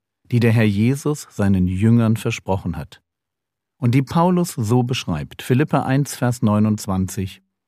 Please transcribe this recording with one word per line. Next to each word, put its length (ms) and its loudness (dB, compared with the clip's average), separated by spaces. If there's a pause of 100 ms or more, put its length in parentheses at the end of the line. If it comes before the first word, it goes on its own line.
(320)
die 80 2
der 140 4
Herr 100 4
Jesus 640 0
seinen 380 0
Jüngern 480 2
versprochen 640 -4
hat. 240 -14 (800)
Und 140 0
die 60 2
Paulus 520 0
so 300 0
beschreibt, 580 -6
Philipper 440 0
eins, 300 -2
Vers 260 -2
neunundzwanzig: 1000 0 (260)